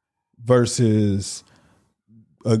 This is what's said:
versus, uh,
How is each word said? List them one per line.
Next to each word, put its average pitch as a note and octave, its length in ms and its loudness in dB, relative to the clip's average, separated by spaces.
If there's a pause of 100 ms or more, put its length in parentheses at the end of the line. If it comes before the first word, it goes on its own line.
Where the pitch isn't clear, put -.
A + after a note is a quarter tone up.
(440)
versus, A2 1000 0 (1000)
uh, A2+ 160 0